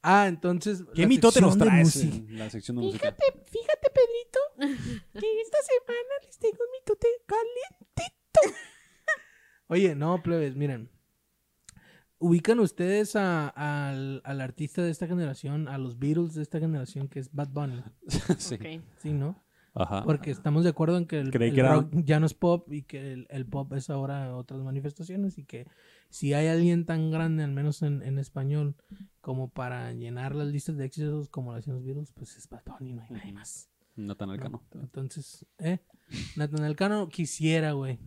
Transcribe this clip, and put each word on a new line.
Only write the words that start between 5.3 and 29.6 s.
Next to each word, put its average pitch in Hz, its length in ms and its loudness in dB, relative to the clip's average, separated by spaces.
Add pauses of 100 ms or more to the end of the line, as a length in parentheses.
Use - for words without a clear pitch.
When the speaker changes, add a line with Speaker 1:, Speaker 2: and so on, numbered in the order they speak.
Speaker 1:
esta 453 200 -2
semana 494 540 -2 (100)
les - 140 -20
tengo 440 260 0
un 480 60 -8 (100)
mitote 427 280 0 (180)
calientito. 508 1400 0 (1040)
Oye, 175 300 4
no, 165 260 0
plebes, 165 320 0
miren. 135 340 -4 (1300)
¿Ubican 175 400 4
ustedes 202 560 0
a, 175 320 0
al, 139 760 -6
al 139 160 -6
artista 139 420 -6
de 170 100 0
esta 160 160 -6
generación, 151 580 -4
a 135 120 -8
los 123 200 -6
Beatles 156 360 0
de 151 80 -6
esta 151 180 -6
generación, 143 480 -4
que 139 100 -10
es 131 160 -10
Bad 143 140 -4
Bunny? 135 340 -6 (240)
Speaker 2:
<laughs> - 320 0
Sí. - 160 -8
Speaker 3:
Ok. 151 100 -10 (380)
Speaker 1:
Sí, 151 100 -4
¿no? 147 320 -4 (300)
Speaker 2:
Ajá. 98 300 -2
Speaker 1:
Porque 147 280 0
estamos 151 320 2
de 175 60 4
acuerdo 165 260 2
en 175 100 0
que 156 140 -4
el, 135 100 -2
Speaker 2:
Creí 117 200 2
Speaker 1:
el 143 40 -2
Speaker 2:
que 131 60 6
era 131 140 8
Speaker 1:
rock 151 160 4 (140)
ya 151 140 4
no 160 80 4
es 151 80 0
pop 175 380 0
y 147 100 -8
que 139 300 -12
el, 127 180 -14
el 131 160 -8
pop 139 280 -6
es 135 160 -6
ahora 139 440 -4
otras 127 280 -10
manifestaciones 165 760 -6
y 143 60 -16
que 123 240 -14 (420)
si 143 240 -2
hay 156 140 2
alguien 170 360 4
tan 160 280 -2
grande, 160 320 0
al 143 80 -4
menos 143 300 -2
en, 143 200 -2
en 135 160 -4
español, 143 560 -4 (460)
como 131 300 -6
para 123 420 -8